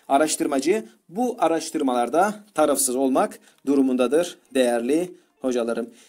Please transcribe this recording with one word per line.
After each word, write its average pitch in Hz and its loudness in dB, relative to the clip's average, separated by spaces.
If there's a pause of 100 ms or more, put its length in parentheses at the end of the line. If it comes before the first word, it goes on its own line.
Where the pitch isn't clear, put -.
Araştırmacı 151 0 (240)
bu 226 -4
araştırmalarda 156 0 (100)
tarafsız 143 0
olmak 139 0 (280)
durumundadır 135 2 (160)
değerli 127 0 (360)
hocalarım. 117 -4 (180)